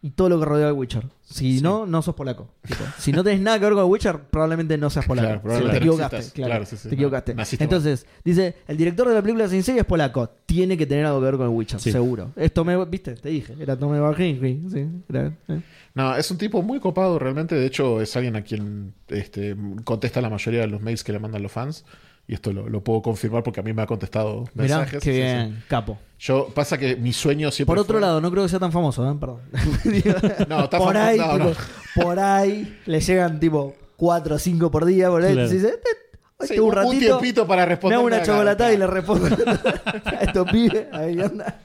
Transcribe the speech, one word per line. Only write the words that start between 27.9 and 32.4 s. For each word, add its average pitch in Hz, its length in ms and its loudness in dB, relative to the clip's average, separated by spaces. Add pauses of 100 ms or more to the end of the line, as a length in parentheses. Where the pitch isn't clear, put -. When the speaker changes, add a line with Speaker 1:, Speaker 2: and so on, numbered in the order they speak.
Speaker 2:
fue 220 60 4
Speaker 1:
lado, 170 200 2
no 170 100 0
creo 190 140 0
que 180 40 0
sea 180 120 0
tan 180 100 0
famoso, 147 400 0
¿eh? 147 80 -2
Perdón. 123 220 -10 (120)
<laughs> 185 960 2
Speaker 2:
No, 151 160 0
está 139 140 0
Speaker 1:
Por 185 160 4
Speaker 2:
famo-, 208 100 4
Speaker 1:
ahí, 226 140 4
Speaker 2:
no, 160 140 2
Speaker 1:
tipo, 175 120 2 (520)
Speaker 2:
no. 175 80 2
Speaker 1:
por 175 160 0
ahí 196 640 0